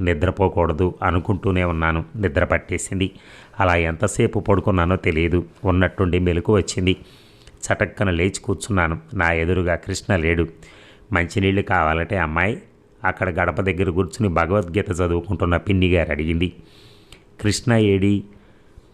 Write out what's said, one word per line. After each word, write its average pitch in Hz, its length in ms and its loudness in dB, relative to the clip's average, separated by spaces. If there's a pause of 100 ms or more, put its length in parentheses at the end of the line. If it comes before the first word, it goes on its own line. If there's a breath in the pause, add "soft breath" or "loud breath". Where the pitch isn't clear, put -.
నిద్రపోకూడదు 87 1040 0
అనుకుంటూనే 90 600 0
ఉన్నాను. 80 420 0 (100)
నిద్ర 87 300 0
పట్టేసింది. 90 640 -2 (480 loud breath)
అలా 90 160 4
ఎంతసేపు 85 640 0
పడుకున్నానో 92 560 2
తెలియదు. 85 500 0 (200)
ఉన్నట్టుండి 90 540 2
మెలకు 90 360 0
వచ్చింది. 92 400 0 (540 loud breath)
చటక్కన - 600 -2
లేచి 90 340 0
కూర్చున్నాను. 85 560 -2 (140)
నా 85 180 0
ఎదురుగా 85 440 0
కృష్ణ 98 400 -4
లేడు. 82 320 0 (640 loud breath)
"మంచినీళ్ళు 95 480 0
కావాలంటే 82 560 0
అమ్మాయి?" 87 440 -2 (420)
అక్కడ 95 260 -2
గడప 87 320 -2
దగ్గర 95 280 0
కూర్చుని 92 400 -2
భగవద్గీత 85 640 0
చదువుకుంటున్న 87 640 0
పిన్ని 92 360 2
గారు 80 180 0
అడిగింది. 82 420 -2 (880 loud breath)
"కృష్ణ 107 320 0
ఏడి?" 101 500 4 (720 soft breath)